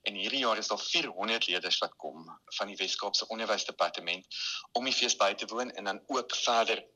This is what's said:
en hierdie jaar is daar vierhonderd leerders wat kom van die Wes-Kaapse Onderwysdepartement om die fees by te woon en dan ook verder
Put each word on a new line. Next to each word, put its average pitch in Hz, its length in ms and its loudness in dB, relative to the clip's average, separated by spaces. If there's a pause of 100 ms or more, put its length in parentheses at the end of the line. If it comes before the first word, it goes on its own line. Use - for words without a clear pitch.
en 104 140 -4
hierdie 113 240 -2
jaar 113 180 4
is 107 100 -4
daar 104 120 0
vierhonderd 117 680 0
leerders 90 300 0
wat - 180 -2
kom 80 500 -12
van 104 220 -4
die 101 80 -10
Wes-Kaapse - 520 -2
Onderwysdepartement 92 1000 -2 (460)
om 123 120 0
die 131 100 2
fees 120 220 4
by 104 180 6
te 110 120 -6
woon 117 260 -2
en - 120 -10
dan 98 240 -4
ook - 280 0
verder 113 500 4 (100)